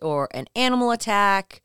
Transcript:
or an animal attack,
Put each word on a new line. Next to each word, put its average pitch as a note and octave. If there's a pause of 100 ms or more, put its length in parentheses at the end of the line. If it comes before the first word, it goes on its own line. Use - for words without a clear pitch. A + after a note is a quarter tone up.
or D3
an C3+
animal B3
attack, G3+